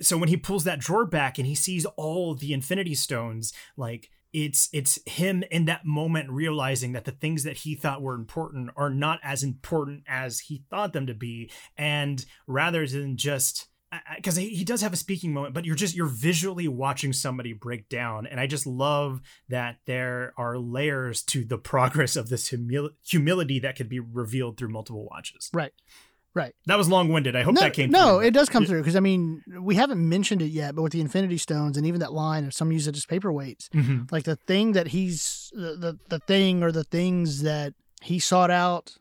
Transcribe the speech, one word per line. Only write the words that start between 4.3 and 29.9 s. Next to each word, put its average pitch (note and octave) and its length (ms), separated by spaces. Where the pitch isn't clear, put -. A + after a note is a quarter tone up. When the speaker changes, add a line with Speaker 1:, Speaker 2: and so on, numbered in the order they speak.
Speaker 1:
it's, D3+ 400
it's C3+ 320
him F3+ 440
in E3 160
that E3 200
moment D3+ 440
realizing C3 600
that B2+ 140
the C#3+ 60
things D3+ 320
that C#3 160
he D#3 160
thought C#3 260
were C3 140
important B2+ 600
are C#3+ 140
not D3 340
as C#3 180
important C#3+ 640
as C3 340
he C#3+ 280
thought G3+ 220
them C3+ 160
to A#2+ 80
be. A#2 340
And C#3+ 460
rather D#3 400
than C#3 320
just, C#3+ 500
I, E3+ 100
I, - 40
'cause F3 140
he, F#3 140
he G3 160
does A3+ 160
have G#3 120
a E3+ 40
speaking F3 360
moment, C#3 220
but E3+ 100
you're D#3+ 100
just, F3 200
you're F3 100
visually E3 600
watching C3+ 460
somebody B2+ 400
break A#2 360
down. A#2 380
And B2+ 140
I C3+ 40
just C#3 220
love C3+ 540
that B2 300
there B2+ 500
are A#2+ 220
layers B2+ 640
to C3 220
the A2+ 120
progress B2+ 600
of A#2 120
this B2 220
humil-, C3 400
humility D#3 600
that C3+ 160
could A#2 120
be B2 120
revealed A#2 560
through A#2+ 120
multiple A2 400
watches. - 440
Speaker 2:
Right. D#3+ 180
Right. C#3+ 180
Speaker 1:
That G3 100
was F#3+ 100
long-winded. D#3+ 480
I B2 60
hope E3 140
Speaker 2:
No, A#3+ 60
Speaker 1:
that D3+ 120
came C3+ 160
Speaker 2:
no, B3+ 300
Speaker 1:
through. A3+ 80
Speaker 2:
it A#3+ 80
does C#4+ 140
come A#3 140
Speaker 1:
Yeah. F3+ 60
Speaker 2:
through, D#3+ 140
'cause, E3 120
I G3 40
mean, F3 420
we F#3 140
haven't G3+ 340